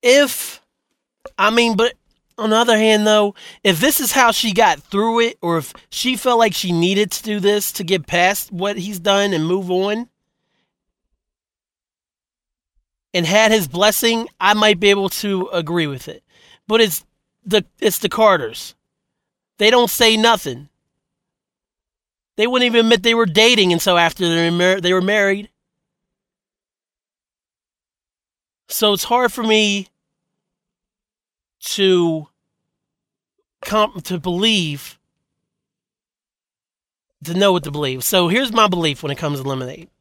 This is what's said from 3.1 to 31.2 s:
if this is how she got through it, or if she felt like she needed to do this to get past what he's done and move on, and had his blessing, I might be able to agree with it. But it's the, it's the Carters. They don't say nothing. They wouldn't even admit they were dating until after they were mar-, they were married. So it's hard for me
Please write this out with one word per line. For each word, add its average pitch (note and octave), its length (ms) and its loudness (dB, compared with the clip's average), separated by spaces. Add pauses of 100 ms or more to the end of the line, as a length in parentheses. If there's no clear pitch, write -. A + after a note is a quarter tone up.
if F3+ 180 2
this C#4+ 200 0
is C4 120 -4
how A#3+ 200 4
she A3 200 -2
got F3 280 2
through A3+ 400 -2
it, A#3 200 -2
or E3+ 180 -2
if - 140 -10 (160)
she B3+ 280 -4
felt A#3+ 220 0
like A3 160 2
she F3 180 -4
needed F#3+ 400 0
to - 100 -10
do G#3 160 -4
this G3+ 340 0
to G3 120 -8
get F3+ 220 -2
past F3+ 440 -2
what G3+ 260 -6
he's G3 220 -10
done G3 340 0
and D#3+ 140 -2
move F3+ 240 -2
on, G3+ 380 -4 (3000)
and F3 120 0
had G#3+ 280 2
his G3 160 0
blessing, A3 600 0 (120)
I G3 140 2
might G#3+ 260 2
be G3+ 100 4
able G3 200 0
to F#3+ 420 -4
agree E3+ 340 -2
with C#3 220 -10
it. - 160 -18 (420)
But A3 140 2
it's G3+ 240 0 (420)
the, G3+ 180 0 (140)
it's G3+ 200 -2
the G3+ 100 -4
Carters. F#3+ 680 0 (840)
They G#3 120 2
don't A#3+ 200 2
say A3 260 2
nothing. F#3 520 0 (1700)
They G#3+ 100 2
wouldn't B3 200 2
even A#3 200 2
admit A3+ 180 2
they A#3 100 2
were A#3 120 2
dating G3+ 460 4
until F3 240 0
after E3+ 320 0
they E3 220 0
were F3 60 -2
mar-, F#3 240 2
they F3+ 120 0
were F#3 80 2
married. G3+ 500 -2 (3250)
So G#3 240 0
it's F#3+ 120 -4
hard A#3+ 280 0
for A#3 120 -8
me G#3 440 2 (1800)